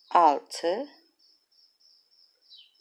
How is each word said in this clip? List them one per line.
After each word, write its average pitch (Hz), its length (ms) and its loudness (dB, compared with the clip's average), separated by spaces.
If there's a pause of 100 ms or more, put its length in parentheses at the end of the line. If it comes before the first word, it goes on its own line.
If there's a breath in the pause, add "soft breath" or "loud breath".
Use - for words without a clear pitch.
(100)
altı, 175 800 0 (1900)